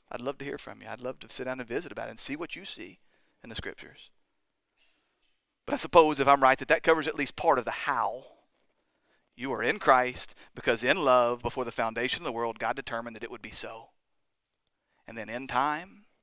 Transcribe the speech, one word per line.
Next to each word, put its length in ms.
I'd 120
love 160
to 80
hear 100
from 240
you. 80
I'd 140
love 180
to 80
sit 160
down 160
and 80
visit 240
about 160
it 40
and 60
see 180
what 200
you 80
see 360
in 60
the 40
Scriptures. 540
But 80
I 20
suppose, 420
if 80
I'm 160
right, 140
that 120
that 140
covers 240
at 100
least 200
part 220
of 80
the 40
how. 540
You 160
are 100
in 160
Christ 560
because 280
in 220
love, 380
before 240
the 40
foundation 520
of 20
the 80
world, 260
God 180
determined 380
that 100
it 60
would 120
be 80
so. 400
And 120
then 100
in 180
time, 600